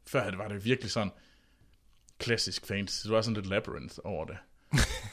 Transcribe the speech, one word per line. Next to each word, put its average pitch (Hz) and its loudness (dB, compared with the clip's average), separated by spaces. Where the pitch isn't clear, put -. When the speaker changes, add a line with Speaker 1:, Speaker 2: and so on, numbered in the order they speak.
Speaker 1:
Før 139 2
havde 98 0
det, 95 -4
var 107 -4
det 101 -6
virkelig 117 2
sådan 104 0
klassisk - 0
fantasy. 98 -2
Det 104 -2
var 110 6
sådan 110 2
lidt 104 -2
Labyrinth 98 -2
over 85 -4
det. - -10
Speaker 2:
<laughs> 135 8